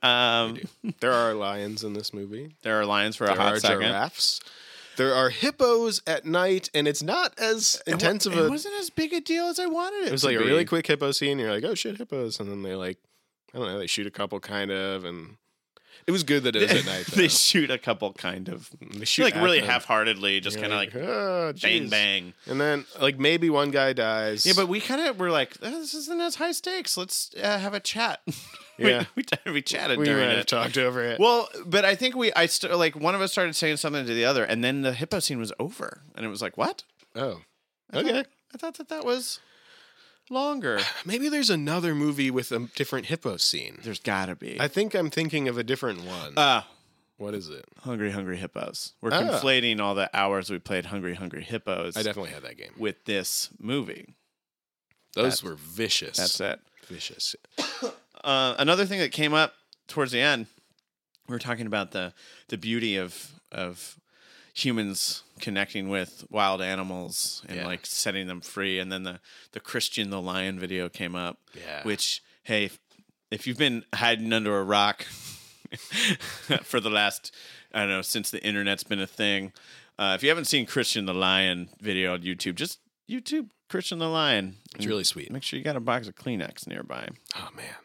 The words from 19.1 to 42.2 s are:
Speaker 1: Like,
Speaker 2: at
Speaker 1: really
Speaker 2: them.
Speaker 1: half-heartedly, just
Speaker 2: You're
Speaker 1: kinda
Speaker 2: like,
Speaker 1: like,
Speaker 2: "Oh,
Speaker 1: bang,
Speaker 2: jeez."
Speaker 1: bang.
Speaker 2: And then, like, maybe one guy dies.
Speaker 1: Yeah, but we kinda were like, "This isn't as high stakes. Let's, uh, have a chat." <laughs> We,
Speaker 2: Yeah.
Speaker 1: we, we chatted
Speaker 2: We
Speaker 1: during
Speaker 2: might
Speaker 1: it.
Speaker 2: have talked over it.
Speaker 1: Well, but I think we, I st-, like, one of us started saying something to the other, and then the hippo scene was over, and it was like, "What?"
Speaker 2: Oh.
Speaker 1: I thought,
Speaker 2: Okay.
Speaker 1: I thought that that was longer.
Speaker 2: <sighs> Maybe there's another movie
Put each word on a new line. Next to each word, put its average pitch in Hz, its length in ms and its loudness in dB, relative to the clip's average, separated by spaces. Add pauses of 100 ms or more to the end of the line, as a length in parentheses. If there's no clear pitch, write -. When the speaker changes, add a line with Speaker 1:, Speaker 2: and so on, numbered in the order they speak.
Speaker 1:
Like, 226 140 6
Speaker 2:
at - 60 4
Speaker 1:
really 175 180 8
Speaker 2:
them. 104 80 0
Speaker 1:
half-heartedly, 107 720 4
just 101 160 -2
Speaker 2:
You're 107 60 -4
Speaker 1:
kinda 107 140 0
Speaker 2:
like, 101 160 0
Speaker 1:
like, 123 100 -6
Speaker 2:
"Oh, 185 580 -2
Speaker 1:
bang, 113 220 4
Speaker 2:
jeez." 110 60 -4
Speaker 1:
bang. 98 440 2 (140)
Speaker 2:
And 131 120 -2
then, 143 260 2 (160)
like, 139 160 2
maybe 165 320 4
one 143 220 4
guy 135 220 4
dies. 110 520 2
Speaker 1:
Yeah, 185 100 4
but 190 120 4
we 190 140 0
kinda 269 320 0
were 185 180 0
like, 143 240 2
"This 302 380 -8
isn't 311 280 -6
as 339 140 -2
high 339 160 -2
stakes. 359 460 -4
Let's, - 340 -4 (100)
uh, 208 180 0
have 196 140 -4
a 202 60 -2
chat." 220 480 -2
<laughs> 170 40 -4 (460)
We, - 120 4
Speaker 2:
Yeah. 120 160 4 (100)
Speaker 1:
we, 269 80 -4 (300)
we 143 80 0
chatted - 360 0
Speaker 2:
We 147 60 4
Speaker 1:
during 139 240 4
Speaker 2:
might 120 60 2
Speaker 1:
it. 107 60 2
Speaker 2:
have 101 80 -2
talked 120 300 0
over 127 240 2
it. 120 160 -2
Speaker 1:
Well, 233 300 6 (180)
but 190 200 4
I 196 100 6
think 254 180 0
we, 247 200 2
I 170 120 6
st-, 170 300 0
like, 165 180 4
one 156 220 0
of 196 60 2
us 190 100 0
started 175 240 0
saying 156 220 2
something 147 280 -2
to 117 80 0
the 117 120 4
other, 135 180 4
and 113 220 2
then 135 160 2
the 131 100 2
hippo 156 280 -2
scene 139 200 -2
was 113 220 -6
over, - 400 -8 (120)
and - 120 -8
it - 20 -4
was 107 140 -6
like, 98 160 -6
"What?" - 260 -2 (320)
Speaker 2:
Oh. 113 240 -4 (500)
Speaker 1:
I - 40 -16
thought, - 120 0
Speaker 2:
Okay. 269 180 2 (300)
Speaker 1:
I 262 40 -14
thought 330 200 -8
that 302 120 -16
that 311 160 -6
was 247 340 -2 (880)
longer. 254 500 0 (120)
Speaker 2:
<sighs> - 140 -10
Maybe 240 240 -2
there's 285 200 2
another 165 460 0
movie 143 340 2